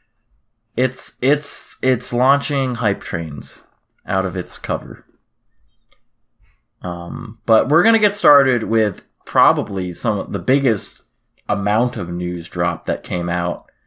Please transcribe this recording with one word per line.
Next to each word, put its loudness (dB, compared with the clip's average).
It's, -2
it's, -2
it's 0
launching 0
hype 0
trains -8
out 0
of -4
its -6
cover. -6
Um, -8
but 4
we're 4
gonna 4
get 0
started 4
with 0
probably 2
some -2
of -6
the 0
biggest 0
amount 0
of -6
news -4
drop -2
that -2
came -4
out. -4